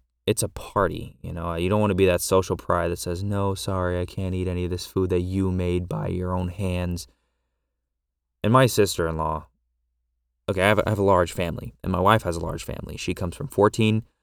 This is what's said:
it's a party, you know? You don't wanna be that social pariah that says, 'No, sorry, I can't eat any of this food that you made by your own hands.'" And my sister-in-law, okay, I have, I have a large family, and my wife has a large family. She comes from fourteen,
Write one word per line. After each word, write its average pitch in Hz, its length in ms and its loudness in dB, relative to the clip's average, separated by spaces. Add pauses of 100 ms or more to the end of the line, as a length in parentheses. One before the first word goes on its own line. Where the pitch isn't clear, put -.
(260)
it's 107 160 0
a - 80 -2
party, 85 720 -4
you 87 100 -10
know? 85 220 -6
You 87 160 0
don't 107 120 2
wanna 104 120 2
be 92 140 4
that 87 140 4
social 95 340 2
pariah 85 340 -2
that 85 80 -4
says, 90 260 -6
'No, 101 300 0
sorry, 92 460 -2
I 90 60 -2
can't 92 280 -6
eat 90 140 -2
any 90 160 -4
of 87 80 -2
this 90 160 -6
food 92 240 0
that 90 100 2
you 95 300 0
made 90 360 0
by 101 200 -4
your 90 260 -4
own 92 140 -2
hands.'" 90 600 -4 (1400)
And 107 80 2
my 131 140 8
sister-in-law, 80 800 0 (1040)
okay, 92 140 0
I 98 40 6
have, 104 120 6
I - 100 2
have 104 80 0
a 101 60 2
large 90 300 4
family, 90 500 -6
and 92 80 -4
my 90 80 -2
wife 104 240 4
has 85 120 -4
a 85 40 -4
large - 240 -8
family. - 340 -10
She - 160 -4
comes 90 220 -6
from - 120 -10
fourteen, 110 560 2 (200)